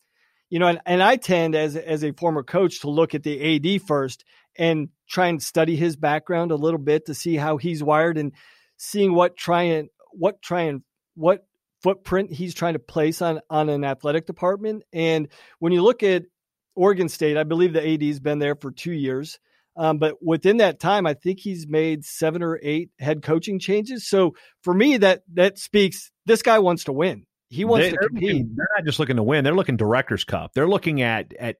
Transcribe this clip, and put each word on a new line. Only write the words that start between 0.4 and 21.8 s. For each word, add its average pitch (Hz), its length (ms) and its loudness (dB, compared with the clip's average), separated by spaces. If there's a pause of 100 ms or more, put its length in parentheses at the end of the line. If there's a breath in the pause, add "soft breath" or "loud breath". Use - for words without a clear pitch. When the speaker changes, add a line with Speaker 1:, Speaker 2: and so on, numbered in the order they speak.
Speaker 1:
you 170 80 -2
know, 175 80 4
and, 170 180 2
and 180 180 2
I 226 140 6
tend 170 380 0
as, 156 220 -2
as 160 280 -4
a 147 80 -2
former 160 300 -2
coach 175 380 -2
to 147 100 -6
look 156 240 0
at 147 80 -6
the 147 180 -6
A 156 180 2
D 185 200 0
first 135 460 -4 (320 soft breath)
and 160 340 0 (180)
try 185 200 0
and 156 140 -4
study 165 340 0
his 165 200 -2
background 160 560 -2
a 151 40 0
little 160 220 0
bit 151 280 0
to 151 80 -8
see 165 220 -2
how 151 200 -2
he's 151 260 -4
wired 156 360 2
and 147 140 -4 (440 soft breath)
seeing 196 380 0
what 175 220 4
try 175 260 0
and, 160 260 0 (240)
what 190 300 -2
try 175 200 -2
and, 143 200 -4 (320)
what 175 320 0 (360)
footprint 190 500 -2
he's 170 220 -8
trying 170 180 -2
to 151 60 -6
place 160 420 -2
on, 165 200 -2 (100)
on 156 180 0
an 143 160 -2
athletic 147 420 -4
department. 202 560 -4 (100)
And 160 360 -2 (300 soft breath)
when 170 140 0
you 175 100 4
look 240 200 4
at 185 220 2 (500)
Oregon 185 340 2
State, 151 280 0
I 156 80 0
believe 165 300 2
the 160 120 0
A 160 120 0
D's 147 200 -2
been 147 200 -2
there 147 180 0
for 143 140 -12
two 170 220 -8
years. 139 460 -6 (380)
Um, 156 220 0
but 151 240 2
within 175 340 2
that 190 240 2
time, 190 260 0
I 151 60 0
think 185 260 -6
he's 175 300 -10
made 156 360 0